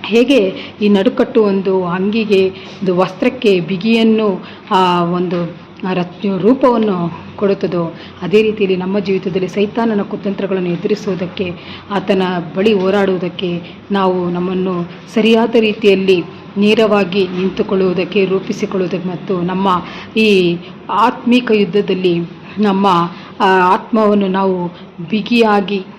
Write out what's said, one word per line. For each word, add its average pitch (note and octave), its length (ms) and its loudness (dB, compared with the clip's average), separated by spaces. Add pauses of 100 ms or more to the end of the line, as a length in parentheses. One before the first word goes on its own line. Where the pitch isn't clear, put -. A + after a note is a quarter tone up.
ಹೇಗೆ A#3 480 2 (280)
ಈ G#3 80 2
ನಡುಕಟ್ಟು A3+ 540 2
ಒಂದು F#3+ 420 0
ಅಂಗಿಗೆ, F#3+ 640 0
ಒಂದು - 480 -4
ವಸ್ತ್ರಕ್ಕೆ G3 600 2
ಬಿಗಿಯನ್ನು, G#3+ 840 2 (260)
ಆ, F3+ 320 2
ಒಂದು, F3 400 -2 (460)
ಆ, F#3 40 -2
ರಚ-, F3+ 480 -4
ರೂಪವನ್ನು G#3+ 960 2
ಕೊಡುತ್ತದೋ, F3+ 580 -2 (280)
ಅದೇ F#3 200 4
ರೀತಿಯಲ್ಲಿ G3 360 0
ನಮ್ಮ F#3 220 -2
ಜೀವಿತದಲ್ಲಿ F#3 480 -2
ಸೈತಾನನ G#3 540 0
ಕುತಂತ್ರಗಳನ್ನು G3 680 -4
ಎದುರಿಸುವುದಕ್ಕೆ, F#3 800 -4 (400)
ಆತನ G3 300 0 (340)
ಬಳಿ G#3+ 180 4
ಹೋರಾಡುವುದಕ್ಕೆ F#3 880 0 (300)
ನಾವು F#3 380 0
ನಮ್ಮನ್ನು F3+ 600 -2 (260)
ಸರಿಯಾದ A3+ 400 2
ರೀತಿಯಲ್ಲಿ F#3+ 680 4 (340)
ನೇರವಾಗಿ G3+ 680 2
ನಿಂತುಕೊಳ್ಳುವುದಕ್ಕೆ, F#3+ 1000 0
ರೂಪಿಸಿಕೊಳ್ಳುವುದಕ್ಕೆ F#3 840 -4
ಮತ್ತು F3+ 320 -4
ನಮ್ಮ F#3 440 0 (320)
ಈ F#3 400 4 (320)
ಆತ್ಮಿಕ A#3+ 640 2
ಯುದ್ಧದಲ್ಲಿ F#3 680 0 (380)
ನಮ್ಮ, G3 300 2 (520)
ಆ, F#3 340 4
ಆತ್ಮವನ್ನು G#3 540 2
ನಾವು F#3 400 0 (420)
ಬಿಗಿಯಾಗಿ G#3 760 2 (140)